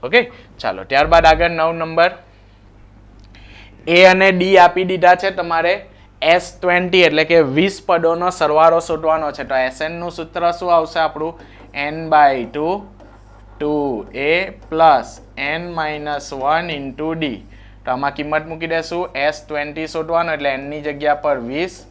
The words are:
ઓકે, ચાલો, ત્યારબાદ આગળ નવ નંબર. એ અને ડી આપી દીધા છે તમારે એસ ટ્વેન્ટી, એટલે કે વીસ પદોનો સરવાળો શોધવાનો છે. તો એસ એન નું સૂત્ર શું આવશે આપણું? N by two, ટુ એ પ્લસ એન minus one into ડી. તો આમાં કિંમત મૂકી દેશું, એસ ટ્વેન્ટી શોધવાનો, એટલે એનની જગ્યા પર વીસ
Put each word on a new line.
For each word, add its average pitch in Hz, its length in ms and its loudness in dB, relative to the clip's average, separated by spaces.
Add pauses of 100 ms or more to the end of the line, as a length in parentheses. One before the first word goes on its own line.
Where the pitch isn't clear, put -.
ઓકે, 196 140 2 (420)
ચાલો, 95 300 -6
ત્યારબાદ 156 380 4
આગળ 165 200 4
નવ 165 300 -2
નંબર. 165 320 0 (1700)
એ 170 120 2 (140)
અને 185 200 4
ડી 185 300 0
આપી 180 300 4
દીધા 180 320 6
છે 196 160 -2
તમારે 170 340 0 (480)
એસ 170 240 2 (140)
ટ્વેન્ટી, 180 480 2
એટલે 151 240 2
કે 165 100 6 (160)
વીસ 196 180 0 (120)
પદોનો 170 500 0
સરવાળો 160 500 4
શોધવાનો 160 480 -2
છે. 139 140 -8
તો 131 160 0
એસ 131 220 -6
એન 170 120 -8
નું 175 200 -10
સૂત્ર 170 280 -2 (120)
શું 180 160 0
આવશે 160 260 0
આપણું? 156 320 -4 (500)
N 151 160 -6 (140)
by 139 320 4 (100)
two, 156 160 -2 (840)
ટુ 151 160 -2 (400)
એ 139 180 -2 (380)
પ્લસ 156 420 2 (380)
એન 170 180 -6 (120)
minus 147 520 -8 (220)
one 170 240 -2
into 139 320 -8 (100)
ડી. 127 220 -6 (420)
તો 127 80 -4
આમાં 139 240 -4
કિંમત 156 320 -6
મૂકી 160 240 -8
દેશું, 165 320 -4 (220)
એસ 151 180 -4
ટ્વેન્ટી 151 500 -8
શોધવાનો, 165 440 -2
એટલે 139 160 -2
એનની 143 340 -10
જગ્યા 147 380 -2
પર 143 120 0 (120)
વીસ 170 280 -6 (120)